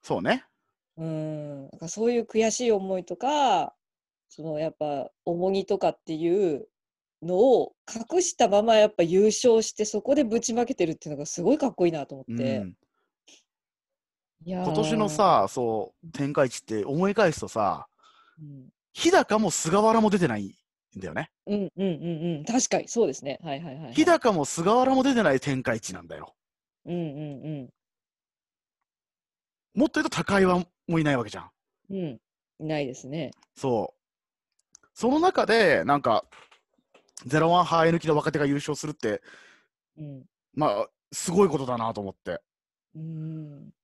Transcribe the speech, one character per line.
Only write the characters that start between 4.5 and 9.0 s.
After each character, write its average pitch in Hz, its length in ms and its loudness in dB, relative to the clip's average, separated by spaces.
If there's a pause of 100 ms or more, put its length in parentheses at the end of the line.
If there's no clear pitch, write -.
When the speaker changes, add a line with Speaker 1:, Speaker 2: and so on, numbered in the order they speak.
Speaker 2:
や 160 100 -2
っ - 80 -12
ぱ 143 340 -6 (140)
重 175 260 -2
荷 196 140 -2
と 202 120 -2
か 185 120 2
っ - 160 -6
て 160 100 -6
い 170 400 2
う 113 140 -12 (520)
の 175 160 -2
を 226 380 4 (360)
隠 349 100 2
し - 160 -4
た 240 100 4
ま 202 140 4
ま 220 140 4
や 214 120 8
っ 208 40 0
ぱ 180 120 2